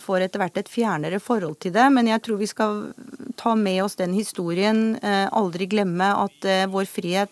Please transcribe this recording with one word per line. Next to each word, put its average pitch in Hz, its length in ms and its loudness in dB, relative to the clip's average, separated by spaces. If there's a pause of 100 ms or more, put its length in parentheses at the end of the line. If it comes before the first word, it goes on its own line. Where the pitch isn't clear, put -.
får 185 240 0
etter 202 160 -4
hvert 175 160 -2
et 208 160 -4
fjernere 185 480 -2
forhold 180 400 -2
til 180 140 -4
det, 240 180 6
men 233 160 4
jeg 220 160 0
tror 208 160 -2
vi 214 80 0
skal 208 300 -2 (580)
ta 233 180 0
med 190 300 2
oss 202 140 -6
den 180 180 0
historien, 214 800 0
eh, 196 320 0
aldri 185 400 0
glemme 190 380 2 (160)
at, - 200 -6
eh, 190 220 2
vår 190 240 -2
frihet, 190 420 -2